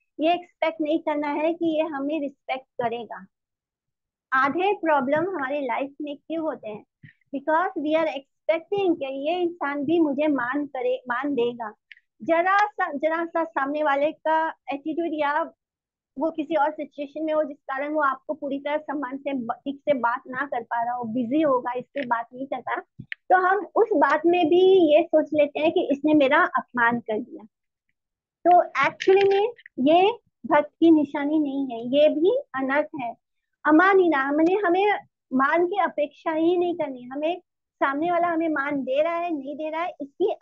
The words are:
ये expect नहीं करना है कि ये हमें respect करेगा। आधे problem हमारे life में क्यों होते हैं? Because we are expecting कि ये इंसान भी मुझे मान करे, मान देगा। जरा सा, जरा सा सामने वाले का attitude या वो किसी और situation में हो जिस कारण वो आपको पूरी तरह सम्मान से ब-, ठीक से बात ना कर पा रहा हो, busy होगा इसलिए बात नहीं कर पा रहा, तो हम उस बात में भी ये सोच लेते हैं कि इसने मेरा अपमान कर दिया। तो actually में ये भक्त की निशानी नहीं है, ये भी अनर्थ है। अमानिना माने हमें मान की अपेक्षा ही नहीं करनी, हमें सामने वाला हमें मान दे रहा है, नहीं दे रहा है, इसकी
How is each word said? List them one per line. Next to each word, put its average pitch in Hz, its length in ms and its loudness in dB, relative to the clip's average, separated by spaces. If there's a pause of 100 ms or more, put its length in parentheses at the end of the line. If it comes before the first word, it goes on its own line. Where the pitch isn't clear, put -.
(200)
ये 330 140 2
expect 320 460 -6
नहीं 302 180 0
करना 294 300 -4
है 311 260 -2
कि 339 120 -4
ये 311 160 0
हमें 294 380 -6
respect 262 460 -10 (160)
करेगा। 214 440 -8 (1080)
आधे 285 400 0
problem 320 640 0
हमारे 277 240 -6
life 254 400 -6
में 285 160 -10
क्यों 320 260 -8
होते 233 260 -8
हैं? 208 160 -14 (500)
Because 320 360 -2
we 302 260 -6
are 320 120 0
expecting 330 880 -2
कि 269 340 -6
ये 359 80 -2
इंसान 294 460 -4
भी 330 160 2
मुझे 294 280 0
मान 277 380 -2
करे, 254 420 -4
मान 269 260 -4
देगा। 233 400 -4 (480)
जरा 370 440 2
सा, 370 260 -6
जरा 320 320 -2
सा 330 200 -4
सामने 294 380 -4
वाले 285 300 0
का 320 360 -2
attitude 294 640 -6
या 302 300 -2 (760)
वो 311 120 -2
किसी 320 240 -6
और 294 160 2
situation 302 540 -10
में 311 100 -2
हो 311 100 0
जिस 294 120 -10
कारण 277 360 -8
वो 311 80 -2
आपको - 340 -2
पूरी 277 240 -6
तरह 294 180 -4
सम्मान 285 400 -8
से 277 180 -8
ब-, 233 180 -6
ठीक - 280 -10
से 294 140 0
बात 233 320 -2
ना 262 200 -6
कर 254 160 -6
पा 233 220 -4
रहा 240 100 -4
हो, 247 100 -8
busy 240 360 -2
होगा 254 320 0
इसलिए 254 340 -8
बात 233 280 -2
नहीं 262 120 -10
कर 262 140 -8
पा 233 140 -8
रहा, - 300 -12
तो 370 420 2
हम 381 280 2
उस 453 180 4
बात 302 340 4
में 349 200 4
भी 359 500 6
ये 339 60 6
सोच 311 320 0
लेते 294 260 0
हैं 320 120 2
कि - 200 0
इसने 302 220 2
मेरा 285 240 4
अपमान 240 600 0
कर 214 200 -4
दिया। - 240 -16 (1040)
तो 349 160 8 (220)
actually 392 440 4
में 415 220 2 (260)
ये 349 340 4 (340)
भक्त 294 240 2 (100)
की 330 100 6
निशानी 302 480 2
नहीं 277 280 -2
है, 233 200 -10
ये 294 220 4
भी 339 300 2 (160)
अनर्थ 269 340 -2 (120)
है। 233 140 -8 (520)
अमानिना 311 640 4
माने 330 220 2
हमें 403 380 2 (420)
मान 302 320 2
की 381 140 -2
अपेक्षा 320 520 -2
ही 330 240 2
नहीं 349 180 0
करनी, 269 280 -6
हमें 302 380 -6 (340)
सामने 302 360 -2
वाला 349 180 0
हमें 330 200 0
मान 285 340 -2
दे 262 200 -2
रहा 339 140 0
है, 339 180 -4
नहीं 269 220 -8
दे 311 140 -6
रहा 320 120 -6
है, 359 180 -6
इसकी 330 420 -4